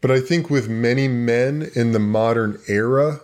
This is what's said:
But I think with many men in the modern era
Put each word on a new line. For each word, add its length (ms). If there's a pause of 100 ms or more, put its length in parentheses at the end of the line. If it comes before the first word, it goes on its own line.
But 100
I 100
think 300
with 180
many 400
men 640
in 180
the 60
modern 680
era 560